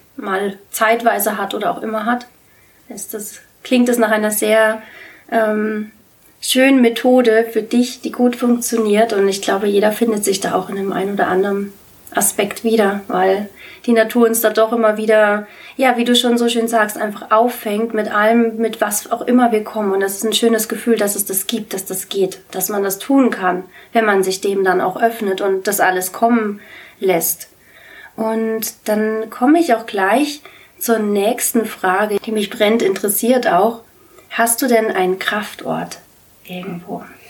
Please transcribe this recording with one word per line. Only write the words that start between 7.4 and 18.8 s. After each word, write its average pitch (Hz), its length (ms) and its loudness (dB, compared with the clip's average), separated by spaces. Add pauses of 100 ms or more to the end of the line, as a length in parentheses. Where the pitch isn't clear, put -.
für 214 100 -2
dich, 240 400 -2
die - 100 -8
gut 247 240 2
funktioniert. 226 760 2
Und 196 140 2
ich 196 160 -2
glaube, 196 240 -2
jeder 202 240 2
findet 214 340 0
sich 196 160 -2
da 175 140 -2
auch 185 140 -2
in 190 80 -6
dem 196 160 -4
einen 196 220 -4
oder 190 140 0
anderen 202 440 0 (420)
Aspekt - 480 -2
wieder, 208 460 2
weil 190 400 0 (360)
die 240 80 2
Natur 226 360 4
uns 226 120 0
da 214 100 2
doch 220 220 2
immer 220 240 2
wieder, 214 500 2 (300)
ja, 254 200 2
wie 240 80 0
du 240 120 4
schon 240 220 2
so 233 100 0
schön 233 200 0
sagst, 214 300 0
einfach 214 320 -8
auffängt 226 640 0
mit 208 180 -2
allem, 220 440 2
mit 220 240 -2